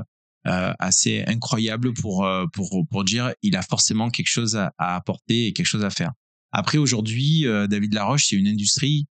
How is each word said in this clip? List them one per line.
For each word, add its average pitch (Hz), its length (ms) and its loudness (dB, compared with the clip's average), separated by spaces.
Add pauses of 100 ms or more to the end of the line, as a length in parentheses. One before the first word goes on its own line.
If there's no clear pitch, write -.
(480)
euh, 92 320 0
assez 107 480 0
incroyable 113 680 -2
pour, 98 320 -2
euh, 92 260 0
pour, 92 380 -2
pour 98 160 -2
dire 117 260 0 (120)
il 98 120 2
a 92 60 0
forcément 107 480 0
quelque 104 180 -2
chose 113 300 0
à, 98 200 -2
à 90 180 -2
apporter 113 520 -2
et 92 60 -2
quelque 170 140 0
chose 107 180 0
à 98 40 -2
faire. 87 220 -4 (440)
Après, 110 220 0
aujourd'hui, 131 680 2
euh, 104 180 2
David 104 280 0
Laroche, 110 340 0
c'est - 80 0
une 98 120 4
industrie. 120 640 2